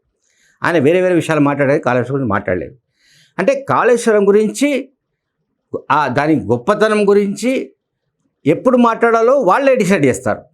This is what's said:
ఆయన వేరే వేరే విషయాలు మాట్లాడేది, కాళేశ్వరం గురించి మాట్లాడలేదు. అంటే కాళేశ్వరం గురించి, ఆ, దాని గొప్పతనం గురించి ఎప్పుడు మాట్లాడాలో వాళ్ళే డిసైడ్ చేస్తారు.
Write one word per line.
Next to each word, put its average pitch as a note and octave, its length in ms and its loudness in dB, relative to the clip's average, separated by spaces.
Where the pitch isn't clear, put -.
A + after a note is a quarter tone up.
ఆయన - 160 0
వేరే E3 220 2
వేరే F3+ 140 0
విషయాలు D#3 260 0
మాట్లాడేది, C#3 380 0
కాళేశ్వరం B2 360 -2
గురించి C3+ 140 -4
మాట్లాడలేదు. F#2+ 460 -6
అంటే G3 300 -2
కాళేశ్వరం A3 580 2
గురించి, G#3+ 600 0
ఆ, C#3+ 160 0
దాని C#3+ 280 0
గొప్పతనం G3+ 760 0
గురించి G3+ 640 -2
ఎప్పుడు G3 320 2
మాట్లాడాలో A#3 600 2
వాళ్ళే B3+ 360 2
డిసైడ్ F#3+ 300 0
చేస్తారు. A2+ 340 -2